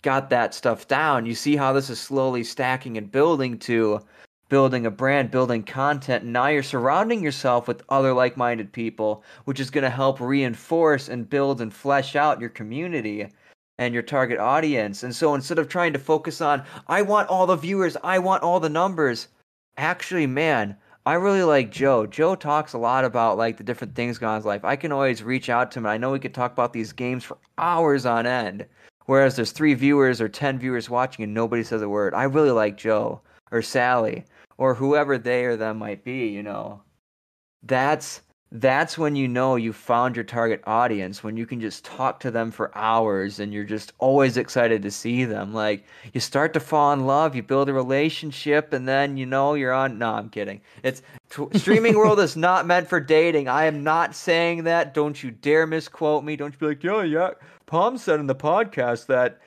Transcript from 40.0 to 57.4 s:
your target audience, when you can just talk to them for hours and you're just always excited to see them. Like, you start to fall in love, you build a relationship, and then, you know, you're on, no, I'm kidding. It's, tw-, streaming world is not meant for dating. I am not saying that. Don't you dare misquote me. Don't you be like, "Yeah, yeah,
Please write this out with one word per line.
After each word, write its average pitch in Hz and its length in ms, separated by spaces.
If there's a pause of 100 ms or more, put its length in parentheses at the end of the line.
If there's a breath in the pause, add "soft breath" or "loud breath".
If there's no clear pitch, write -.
your 117 80
target 117 420
audience, 107 600
when 110 100
you 117 100
can 120 140
just 110 240
talk - 380
to 127 100
them 113 200
for - 260
hours 104 600
and 104 160
you're 104 120
just 104 320
always 131 400
excited 113 460
to 101 80
see 123 340
them. 104 280
Like, 107 300 (300 loud breath)
you 123 80
start 156 320
to 156 80
fall 147 320
in 131 120
love, 143 300
you 117 80
build 135 240
a 139 60
relationship, 147 1000
and 131 160
then, 139 300
you 131 80
know, 139 300
you're 131 180
on, 131 240
no, 110 160
I'm 107 160
kidding. 101 320 (220 loud breath)
It's, 131 180 (280 loud breath)
tw-, - 260
streaming 220 420
world 214 240
is 160 160
not 175 280
meant 175 220
for 170 140
dating. 156 480
I 151 160
am 147 180
not 156 320
saying 170 480
that. 165 300
Don't 147 280
you 127 100
dare 156 360
misquote 151 560
me. 151 140
Don't 143 160
you 139 60
be 156 80
like, 147 160
"Yeah, 202 200
yeah, 165 280 (340 loud breath)